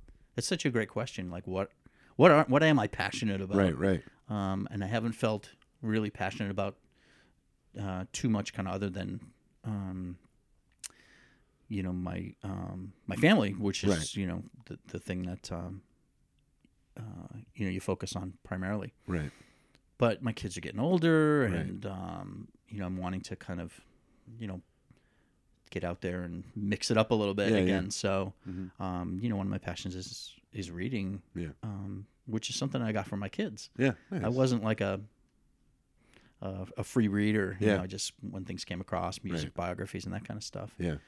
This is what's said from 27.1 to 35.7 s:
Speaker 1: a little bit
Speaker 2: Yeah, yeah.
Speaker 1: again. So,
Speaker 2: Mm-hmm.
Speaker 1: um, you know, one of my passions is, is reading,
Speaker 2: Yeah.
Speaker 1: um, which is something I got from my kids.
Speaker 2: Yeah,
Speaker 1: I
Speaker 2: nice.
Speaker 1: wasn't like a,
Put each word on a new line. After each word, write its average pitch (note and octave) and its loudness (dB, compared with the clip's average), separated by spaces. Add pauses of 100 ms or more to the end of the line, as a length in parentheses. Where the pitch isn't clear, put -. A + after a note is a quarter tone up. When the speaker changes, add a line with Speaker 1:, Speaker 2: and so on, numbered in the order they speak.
Speaker 1:
a A#2+ 6
little G#2 2
bit G2+ 2
Speaker 2:
Yeah, A2 6
yeah. F#2+ 6
Speaker 1:
again. F#2 4
So, F#2+ 0 (160)
Speaker 2:
Mm-hmm. F#2 -8
Speaker 1:
um, F2+ -2
you A#2+ -2
know, G#2+ 0
one G2 0
of G2 0
my G2+ -2
passions F2+ -6
is, - -12 (180)
is F2+ -6
reading, G2 -4 (120)
Speaker 2:
Yeah. E2+ -4 (120)
Speaker 1:
um, G2 -8 (200)
which A2+ -4
is - -6
something C3+ -2
I A2 0
got G2+ -2
from G2+ -6
my G2 -4
kids. D#3 -6
Speaker 2:
Yeah, B2+ 4 (200)
Speaker 1:
I F#3 -4
Speaker 2:
nice. A2 0
Speaker 1:
wasn't B2+ 4
like A2 0
a, G2 0 (1400)